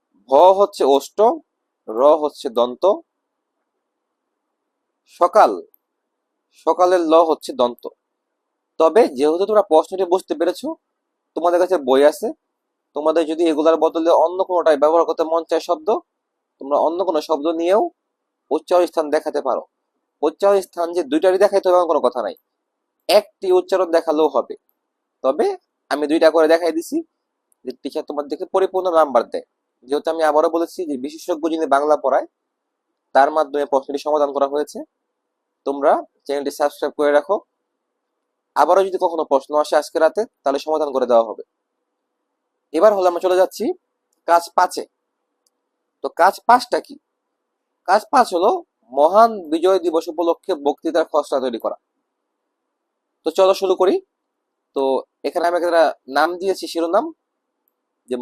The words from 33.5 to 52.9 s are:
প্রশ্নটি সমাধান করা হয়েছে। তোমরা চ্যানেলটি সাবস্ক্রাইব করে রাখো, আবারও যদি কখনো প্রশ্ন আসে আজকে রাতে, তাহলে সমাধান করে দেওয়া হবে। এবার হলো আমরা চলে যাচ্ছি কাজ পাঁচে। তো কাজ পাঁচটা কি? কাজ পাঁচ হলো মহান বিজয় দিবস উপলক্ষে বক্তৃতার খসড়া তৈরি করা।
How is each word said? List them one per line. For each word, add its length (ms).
প্রশ্নটি 340
সমাধান 280
করা 200
হয়েছে। 260
তোমরা 260
চ্যানেলটি 340
সাবস্ক্রাইব 400
করে 180
রাখো, 180
আবারও 320
যদি 160
কখনো 280
প্রশ্ন 200
আসে 180
আজকে 180
রাতে, 220
তাহলে 240
সমাধান 300
করে 160
দেওয়া 180
হবে। 140
এবার 200
হলো 160
আমরা 160
চলে 160
যাচ্ছি 240
কাজ 160
পাঁচে। 280
তো 40
কাজ 140
পাঁচটা 360
কি? 140
কাজ 140
পাঁচ 220
হলো 180
মহান 400
বিজয় 300
দিবস 280
উপলক্ষে 460
বক্তৃতার 460
খসড়া 300
তৈরি 180
করা। 180